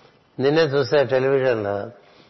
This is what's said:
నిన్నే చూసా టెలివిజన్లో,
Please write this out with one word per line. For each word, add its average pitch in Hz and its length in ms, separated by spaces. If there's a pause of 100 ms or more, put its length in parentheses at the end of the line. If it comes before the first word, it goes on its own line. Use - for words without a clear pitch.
(420)
నిన్నే 151 220
చూసా 143 400
టెలివిజన్లో, 120 880 (380)